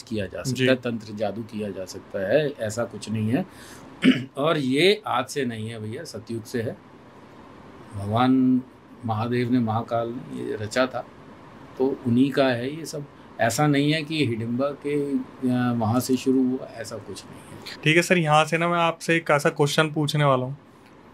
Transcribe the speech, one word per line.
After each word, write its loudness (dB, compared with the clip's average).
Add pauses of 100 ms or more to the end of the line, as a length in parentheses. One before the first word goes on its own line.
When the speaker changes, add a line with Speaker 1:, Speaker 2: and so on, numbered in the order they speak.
Speaker 1:
किया -4
जा -10
सकता -2
Speaker 2:
जी। 2
Speaker 1:
है, 6
तंत्र -8
जादू -4
किया -6
जा -8
सकता -8
है, 2
ऐसा -4
कुछ -10
नहीं -2
है। 0 (600)
<clears throat> 2
और 0
ये 2
आज -2
से -4
नहीं -6
है -10
भैया, -8
सतयुग -10
से -4
है। -6 (1160)
भगवान 4 (440)
महादेव 0
ने, 4
महाकाल 0
ने -10
ये -6
रचा 0
था, -8 (720)
तो 0
उन्हीं 4
का 4
है -2
ये -10
सब। -10 (340)
ऐसा 2
नहीं 4
है 0
कि -2
हिडिंबा -2
के, -4
अ, 0
वहाँ 2
से 0
शुरू 2
हुआ, -2
ऐसा -12
कुछ -14
नहीं -20
है। -18
Speaker 2:
ठीक 4
है 6
सर, 2
यहाँ 6
से -2
ना 0
मैं 0
आपसे 0
एक 0
ऐसा 4
question 2
पूछने 0
वाला 4
हूँ -8 (560)